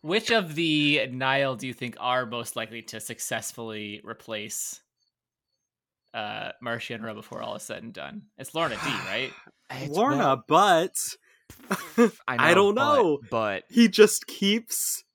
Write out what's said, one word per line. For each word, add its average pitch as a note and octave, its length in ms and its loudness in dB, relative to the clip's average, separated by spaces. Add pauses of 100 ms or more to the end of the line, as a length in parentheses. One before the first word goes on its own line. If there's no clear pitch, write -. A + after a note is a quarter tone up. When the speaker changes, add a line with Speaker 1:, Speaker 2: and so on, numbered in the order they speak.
Speaker 1:
Which G3+ 280 -2
of F#3+ 240 0
the D3+ 560 2
Nihil C3 460 0
do C3 100 -10
you B2+ 60 -8
think A#2 280 -10
are B2 260 -2
most A#2 300 -8
likely A2+ 260 -10
to - 180 -14
successfully A2 1040 -8
replace, G#2+ 760 -10 (1300)
uh, G#2+ 380 -8 (100)
Marcia A#2 320 -8
and A2 100 -10
Ro A2 100 -10
before G#2+ 280 -14
all A2+ 140 -8
is - 60 -12
said - 200 -12
and - 100 -16
done? D2 300 -12 (160)
It's C3+ 140 -14
Lourna D#3+ 180 -2
Dee, G#2+ 80 -6
Speaker 2:
<sighs> A2+ 320 -6
Speaker 1:
right? A#2+ 220 -4 (380)
Speaker 2:
It's C#3 240 -10
Speaker 3:
Lorna, G3 540 2
Speaker 2:
Wet - 0 -
Speaker 3:
but F3+ 460 6 (760)
<laughs> - 300 -6 (280)
Speaker 2:
I B2+ 100 -4
Speaker 3:
I D3+ 180 6
Speaker 2:
know, G3+ 180 6
Speaker 3:
don't - 20 0
Speaker 2:
but, C#4+ 220 2
Speaker 3:
know. E3+ 220 4 (120)
Speaker 2:
but G#2+ 380 0
Speaker 3:
He A#3 200 6
just - 380 6
keeps, - 760 -2 (100)